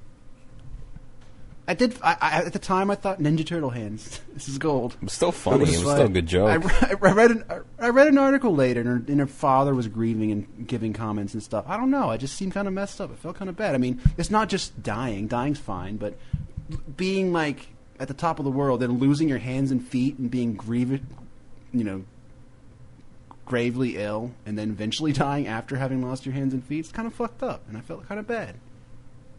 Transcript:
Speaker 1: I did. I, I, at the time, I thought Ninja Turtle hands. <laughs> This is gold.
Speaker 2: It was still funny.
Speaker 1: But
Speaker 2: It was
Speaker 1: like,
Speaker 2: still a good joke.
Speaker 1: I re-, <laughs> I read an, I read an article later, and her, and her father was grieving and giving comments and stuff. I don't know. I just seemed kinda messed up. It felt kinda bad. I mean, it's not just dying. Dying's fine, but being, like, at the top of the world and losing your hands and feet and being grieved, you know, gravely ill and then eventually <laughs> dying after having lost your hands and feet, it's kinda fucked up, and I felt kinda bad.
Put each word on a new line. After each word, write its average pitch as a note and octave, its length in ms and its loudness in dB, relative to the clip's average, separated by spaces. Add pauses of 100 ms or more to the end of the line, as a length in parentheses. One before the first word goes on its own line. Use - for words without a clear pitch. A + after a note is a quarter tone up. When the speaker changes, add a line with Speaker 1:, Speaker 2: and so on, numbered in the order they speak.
(1700)
Speaker 1:
I F3+ 60 -2
did. A#3+ 280 2
I, E3+ 180 4
I, E3 100 2 (160)
at E3+ 60 -6
the D3+ 60 -6
time, F#3+ 320 0
I G3+ 60 0
thought G3 240 -4
Ninja D#3 260 2
Turtle D#3+ 240 -2
hands. A2 560 -8
<laughs> - 80 -16
This - 140 -12
is C#3 100 -6
gold. C3+ 360 0
Speaker 2:
It - 100 -12
was G2 80 -6
still - 180 2
funny. - 300 2
Speaker 1:
But D3+ 80 6
Speaker 2:
It E2 80 4
was E2+ 80 0
Speaker 1:
like, - 100 2
Speaker 2:
still C#3 120 6
a G#2 40 2
good F2+ 160 2
joke. F2+ 240 4
Speaker 1:
I - 60 6
re-, F3+ 420 6
<laughs> G3 100 6
I F#3+ 40 10
read A3+ 180 8
an, A3+ 140 0 (340)
I A#3+ 120 2
read C4+ 180 8
an C#4 100 8
article C4+ 340 4
later, B2+ 280 4
and A#2+ 80 0
her, B2 80 2 (100)
and C#3+ 140 2
her C#3 80 2
father C#3 480 4
was B2 100 0
grieving A2 460 0
and G#2 340 -6
giving A2+ 260 -2
comments G#2 420 -4
and G#2+ 80 -6
stuff. - 260 -4
I F3+ 80 -4
don't C4 160 2
know. B3 180 2
I A2+ 60 0
just C3+ 180 -6
seemed F#3+ 180 -4
kinda G3 200 -2
messed G3 280 -6
up. E3 120 -8
It G#2+ 80 -16
felt E3+ 180 -10
kinda F#3 140 -8
bad. F3 240 -2
I - 20 2
mean, B2+ 220 0 (180)
it's E3+ 120 -2
not G#3+ 180 4
just - 340 -4
dying. G#2+ 460 -4
Dying's B2 320 0
fine, F#2+ 380 -6
but G#2 200 -6 (800)
being, F#3 360 0
like, D3+ 360 -2 (320)
at C3+ 80 -6
the C#3 60 -8
top D#3+ 260 -2
of C#3+ 40 -2
the C#3 60 2
world C3 320 2
and B2 180 2
losing D3 280 4
your C3+ 100 0
hands C3 320 0
and B2 160 0
feet C3 320 0
and B2+ 140 -2
being A#2+ 220 0
grieved, B2 460 -2 (720)
you A#2+ 100 0
know, F#2+ 220 -6 (1400)
gravely A#2+ 500 0
ill G#2+ 340 -4 (160)
and G#2 100 -4
then G#2 140 -2
eventually A2 420 -2
<laughs> C#3 120 2
dying C#3+ 240 -2
after A2+ 280 -6
having C3 260 -2
lost B2+ 240 -6
your C3 80 -6
hands C3+ 200 -2
and B2+ 100 -4
feet, D3+ 160 -6
it's D#3 120 -12
kinda A3+ 180 -6
fucked A#3 320 -8
up, A3+ 260 -6
and G#3+ 100 -12
I - 20 -10
felt - 260 -14
kinda G#3 160 -8
bad. G#3 340 -8 (840)